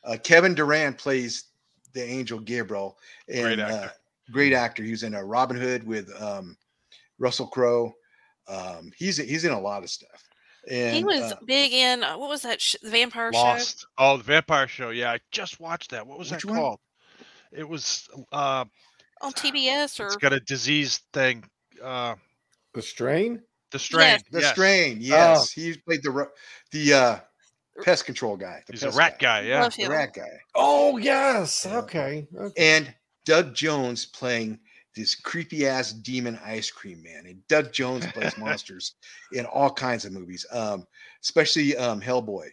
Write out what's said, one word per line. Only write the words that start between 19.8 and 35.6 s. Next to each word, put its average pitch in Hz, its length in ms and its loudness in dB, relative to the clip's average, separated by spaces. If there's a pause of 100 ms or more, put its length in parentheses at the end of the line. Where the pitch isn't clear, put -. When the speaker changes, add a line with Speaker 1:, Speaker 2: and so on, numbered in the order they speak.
Speaker 2:
it's 202 160 -4
Speaker 3:
or 208 60 -6
Speaker 2:
got 139 120 4
a 135 80 0
disease 135 600 -2 (120)
thing. 127 300 0 (400)
Uh, 123 320 -6 (600)
Speaker 4:
The 110 80 -8
Strain? 190 600 -2 (300)
Speaker 2:
The 135 60 -8
Strain, 160 320 4
Speaker 3:
Yes. - 200 2
Speaker 1:
The 160 100 -2
Speaker 2:
yes. 147 120 4
Speaker 1:
Strain, 185 460 4
Speaker 4:
Oh. - 20 -10
Speaker 1:
yes. 156 500 6
He 165 280 -8
played 156 260 -4
the 143 60 0
ro-, 139 180 -2 (420)
the, 147 240 4
uh, 120 240 6 (640)
pest 175 220 4
control 113 320 -6
guy. 90 300 -12
The - 80 -16
Speaker 2:
He's 110 80 -10
a 139 40 -4
Speaker 1:
pest 127 120 0
Speaker 2:
rat 160 200 6
Speaker 1:
guy. 113 240 4
Speaker 2:
guy, 110 60 -4
yeah. 143 140 2
Speaker 3:
Love 240 140 0
Speaker 1:
The 202 60 -6
Speaker 3:
him. 196 80 -2
Speaker 1:
rat 147 240 -2
guy. - 240 -14 (160)
Speaker 4:
Oh, 285 440 4
yes. 269 680 0
Speaker 1:
Yeah. 226 100 -4
Speaker 4:
Okay. 151 500 -6 (100)
Okay. 196 140 -8 (240)
Speaker 1:
And 139 180 0 (300)
Doug 160 300 4
Jones 135 520 -2
playing 113 540 -4 (340)
this 110 220 -4
creepy 156 500 -4